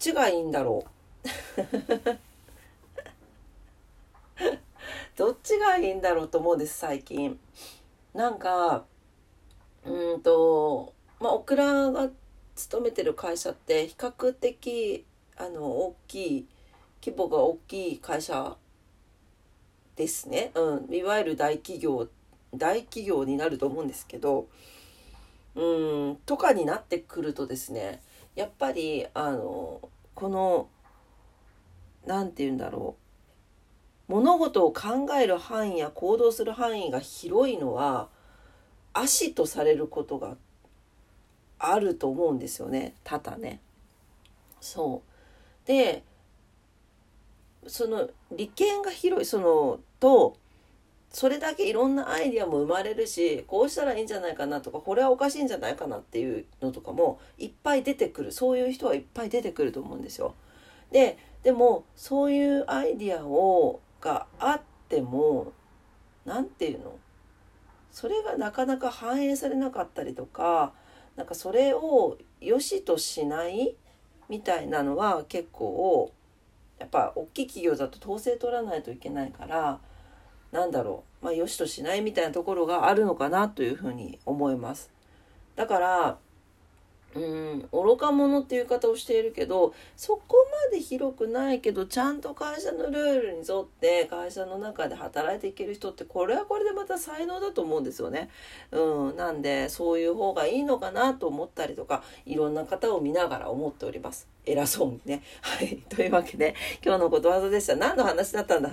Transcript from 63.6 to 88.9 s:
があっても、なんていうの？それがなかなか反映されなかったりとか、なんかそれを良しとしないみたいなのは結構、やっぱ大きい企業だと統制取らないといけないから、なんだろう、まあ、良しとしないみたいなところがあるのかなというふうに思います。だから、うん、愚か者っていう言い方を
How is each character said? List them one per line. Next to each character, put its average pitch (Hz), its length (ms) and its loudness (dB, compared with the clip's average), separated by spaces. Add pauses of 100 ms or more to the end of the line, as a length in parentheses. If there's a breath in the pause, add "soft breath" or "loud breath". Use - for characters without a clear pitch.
が - 260 -2 (140)
あ 285 160 2
っ 294 40 -8 (280)
て 156 120 2
も、 135 520 2 (720)
な 226 160 -4
ん 269 60 -2
て - 220 -6
い 143 60 -4
う - 60 -10
の？ - 180 -16 (920)
そ - 160 -8
れ 427 160 0
が 427 120 -4
な 214 140 -2
か 254 160 0
な 269 100 2
か 254 140 -4
反 247 320 -2
映 277 140 2
さ 277 120 -4
れ 277 60 -2
な 269 160 0
か 185 120 -4
っ - 120 -8
た - 80 -6
り - 140 -8
と - 100 -10
か、 165 460 2 (420 loud breath)
な 277 80 -10
ん - 60 -12
か - 80 -10
そ - 160 -6
れ 262 200 4
を 294 460 2 (220)
良 233 180 2
し 381 240 -2
と 165 160 2
し - 280 -4
な 160 220 -4
い 214 280 -2 (520 soft breath)
み 214 120 -8
た 170 200 0
い 147 60 -8
な 147 160 0
の 139 140 -2
は 185 320 2
結 175 240 -6
構、 156 580 2 (720)
や - 60 -14
っ - 20 -20
ぱ - 260 0
大 160 120 -6
き - 180 -6
い - 20 -4
企 190 180 -6
業 156 120 4
だ 135 100 -2
と - 140 -14
統 208 180 -6
制 240 200 -2
取 240 140 -2
ら 240 100 -2
な 196 120 -6
い 156 80 -6
と - 80 -12
い 123 60 -12
け - 120 -12
な 143 160 -4
い - 60 -8
か - 160 -16
ら、 151 320 -2 (720 soft breath)
な 175 160 0
ん 165 60 -4
だ 131 100 0
ろ 101 220 -6 (180)
う、 - 40 -8
ま 170 40 -2
あ、 - 20 -2
良 165 140 0
し - 100 -8
と 160 120 -2
し 139 160 -10
な 170 100 -2
い 208 60 0
み 214 120 -2
た 175 100 2
い 165 40 2
な 151 60 -4
と 170 100 -2
こ 190 140 -2
ろ 170 100 2
が 175 220 2
あ 196 60 6
る 214 100 6
の 185 100 2
か 139 140 -2
な 196 200 2
と 170 140 -6
い 120 80 2
う 143 60 -2
ふ 180 80 -10
う 123 80 -4
に - 340 -12
思 143 240 0
い 131 60 0
ま 117 180 -8
す。 - 160 -18 (640 soft breath)
だ 220 140 -2
か 196 100 4
ら、 180 400 2 (960)
う - 60 -6
ん、 156 500 -6
愚 214 280 6
か 294 120 2
者 285 300 4
っ 262 60 -4
て - 80 -4
い 247 80 0
う 240 40 -8
言 247 120 0
い - 20 -12
方 233 80 2
を 226 80 2